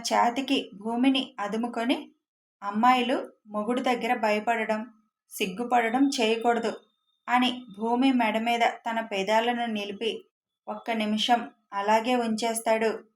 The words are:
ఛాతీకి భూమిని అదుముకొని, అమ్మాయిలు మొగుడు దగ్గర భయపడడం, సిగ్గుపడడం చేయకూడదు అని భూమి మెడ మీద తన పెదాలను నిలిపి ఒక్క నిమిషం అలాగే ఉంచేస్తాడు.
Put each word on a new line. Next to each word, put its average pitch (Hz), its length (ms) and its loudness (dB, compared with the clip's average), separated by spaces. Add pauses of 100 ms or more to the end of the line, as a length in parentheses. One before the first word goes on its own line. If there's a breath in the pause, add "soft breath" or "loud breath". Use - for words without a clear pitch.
ఛాతీకి 240 560 2 (160)
భూమిని 240 480 0 (160)
అదుముకొని, 233 600 -2 (640)
అమ్మాయిలు 240 540 2 (300)
మొగుడు 214 340 -2
దగ్గర 247 340 0
భయపడడం, 220 680 0 (520)
సిగ్గుపడడం 233 760 0
చేయకూడదు 226 640 0 (560)
అని 247 220 4 (200)
భూమి 240 420 2
మెడ 220 260 2
మీద 233 260 0 (160)
తన 226 200 -4
పెదాలను 220 680 0
నిలిపి 202 460 -4 (560)
ఒక్క 214 220 -8
నిమిషం 214 500 2 (320)
అలాగే 220 420 2
ఉంచేస్తాడు. 226 760 0 (260)